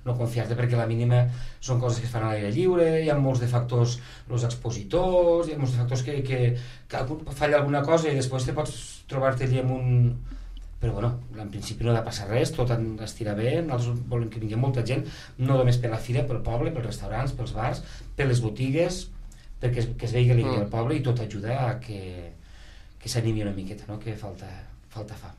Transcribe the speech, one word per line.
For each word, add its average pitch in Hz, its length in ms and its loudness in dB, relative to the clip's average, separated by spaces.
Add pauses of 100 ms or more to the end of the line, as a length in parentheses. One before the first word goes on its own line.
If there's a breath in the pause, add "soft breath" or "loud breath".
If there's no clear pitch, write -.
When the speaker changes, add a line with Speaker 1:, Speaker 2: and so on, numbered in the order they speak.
Speaker 1:
no 123 140 0
confiar-te, 117 400 0
perquè 123 180 2
la 117 140 2
mínima 120 300 4 (440 loud breath)
són 127 160 0
coses 120 220 2
que 120 80 -2
es - 20 -6
fan 113 140 -2
a 110 80 0
l'aire 104 180 0
lliure, 175 360 4 (180)
hi 151 80 2
ha - 80 4
molts 131 220 4
de 120 40 0
factors, 120 520 2 (280 loud breath)
els 120 220 -2
expositors, 170 960 2
hi 156 60 -4
ha 143 80 -6
molts 127 140 2
de 120 80 2
factors 123 200 0
que, 143 220 -2
que, 127 140 0 (500 loud breath)
que - 80 -4
algú, 143 220 -4 (180)
falla 147 240 6
alguna 139 240 2
cosa 160 240 4
i 139 80 2
després 123 320 0
te 156 80 -2
pots 151 160 -2 (340)
trobar-te 135 380 0
allí 127 160 2
amb 127 160 0
un... 127 100 -2 (960 loud breath)
Però 107 160 0
bueno, 120 160 0 (240)
en 101 160 -10
principi 107 320 -6
no 120 80 4
ha 113 60 4
de - 100 -4
passar 101 240 -8
res, 151 240 2
tot 120 160 2
en, 113 220 -2 (100)
es - 100 -10
tira 104 220 -4
bé, 131 240 2
nosaltres 120 480 -2
volem 117 240 -2
que 110 80 -8
vingui 110 180 -4
molta 127 240 2
gent, 113 220 -2 (320 loud breath)
no 131 240 4
només 120 160 6
per 113 160 -2
la 113 80 -4
fira, 123 240 -2
pel 120 180 -2
poble, 123 300 0
pels 113 160 -4
restaurants, 104 480 -4
pels - 160 -6
bars, 120 320 -2 (320 loud breath)
per 139 100 2
les 120 140 4
botigues, 135 640 0 (580 loud breath)
perquè 120 240 0
es, - 100 -4
que 117 140 -4
es - 20 -4
vegi 123 220 6
alegria 120 240 4
Speaker 2:
Mm. 104 80 2
Speaker 1:
al 104 80 -6
poble 120 240 0
i 131 80 -2
tot 117 180 2
ajuda 107 460 -4
a 104 100 -4
que, 92 540 -10 (680 loud breath)
que - 100 -12
s'animi 110 360 0
una 101 100 -2
miqueta, 95 320 -10
no? 104 140 -8
Que 110 180 -8
falta, 95 300 -12 (400)
falta 104 260 -12
fa. - 240 -16